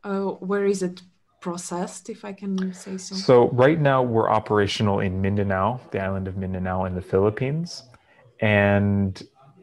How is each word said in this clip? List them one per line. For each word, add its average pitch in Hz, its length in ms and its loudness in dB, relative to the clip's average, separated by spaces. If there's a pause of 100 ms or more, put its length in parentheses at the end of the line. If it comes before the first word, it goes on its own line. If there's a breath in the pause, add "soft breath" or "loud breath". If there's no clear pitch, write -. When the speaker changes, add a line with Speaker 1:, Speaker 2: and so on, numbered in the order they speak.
Speaker 1:
uh, 196 180 -4 (280)
where 202 160 -2
is 196 160 0
it 180 220 -6 (360)
processed, 180 720 -8
if 214 160 -14
I 202 80 -10
can 190 400 -4
say 190 240 -12
so? - 160 -14
Speaker 2:
So 123 360 6
right 135 300 4
now 139 220 2
we're 113 300 2
operational 104 720 2
in 95 200 -2
Mindanao, 98 600 0 (100)
the 101 100 -2
island 95 260 -4
of 92 80 -8
Mindanao 92 500 -4
in 90 100 -4
the 90 60 -4
Philippines. 127 840 0 (560 soft breath)
And, 101 840 2 (420)